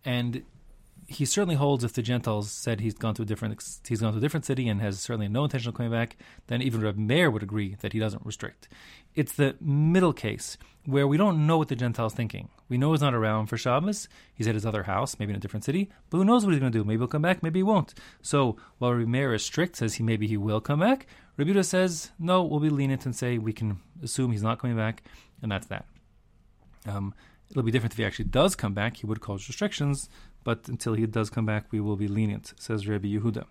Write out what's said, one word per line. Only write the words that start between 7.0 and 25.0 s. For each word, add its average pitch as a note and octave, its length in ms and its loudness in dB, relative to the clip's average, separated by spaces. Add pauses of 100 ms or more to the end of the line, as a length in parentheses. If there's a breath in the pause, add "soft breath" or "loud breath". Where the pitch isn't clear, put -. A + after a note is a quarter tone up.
would G#2+ 120 -2
agree G2+ 360 -4
that G#2 140 -6
he A2 60 0
doesn't G#2+ 260 -2
restrict. - 420 -12 (480 loud breath)
It's - 180 0
the C#3 280 2
middle D#3+ 500 4
case - 460 -6 (280 soft breath)
where C#3+ 220 2
we C#3 80 2
don't E3+ 320 4
know E3 100 4
what D#3 120 2
the B2+ 80 -2
Gentile's A#2 360 -2
thinking. G#2 360 -6 (180)
We B2 100 -2
know C#3+ 140 4
he's D#3+ 80 4
not C#3 140 4
around A2 320 2
for A2+ 100 -4
Shabbos. D3 540 0 (260 loud breath)
He's A2 140 0
at A2+ 60 2
his G#2+ 100 -2
other G#2+ 180 0
house, G2+ 340 -2
maybe G#2 140 -4
in G2 60 -2
a - 20 -4
different G2 240 -8
city. F#3+ 260 0 (200 loud breath)
But D#3+ 80 0
who F#3+ 80 4
knows A#3 180 6
what G3 80 4
he's D3+ 80 4
gonna C3 120 2
do? A2+ 120 2
Maybe A2 160 2
he'll B2 80 0
come D3+ 140 -2
back, F3+ 200 2
maybe E3 180 0
he F#3+ 40 4
won't. G3 300 2 (280 loud breath)
So C3 360 2 (220 loud breath)
while B2 140 2
Rabbi A#2 160 2
Meir B2+ 240 2
is G#2+ 120 -2
strict, F3 320 -2
says A2 160 0
he, A2+ 100 -4
maybe A2 240 0
he A2 80 0
will G#2+ 240 0
come D3 220 0
back, C4 260 2 (300 loud breath)
Rabbi D3 140 0
Yehuda G3 120 4
says, F#3 560 0
"No, F3+ 240 4
we'll D3+ 160 0
be D3+ 100 2
lenient C#3 360 0
and B2 100 -4
say B2 220 -2
we A2+ 160 -2
can G#2+ 260 -2 (220)
assume B2+ 320 0
he's G#2 100 -2
not A2+ 160 0
coming A#2+ 160 -2
back," A2 280 -2 (380 loud breath)